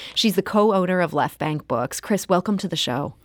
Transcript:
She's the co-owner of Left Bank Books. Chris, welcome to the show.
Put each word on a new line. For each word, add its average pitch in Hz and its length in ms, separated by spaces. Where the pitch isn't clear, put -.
She's 208 200
the 196 60
co-owner 190 600
of 160 120
Left 143 240
Bank 151 300
Books. 127 320
Chris, - 300
welcome 190 280
to 185 100
the 160 100
show. 135 360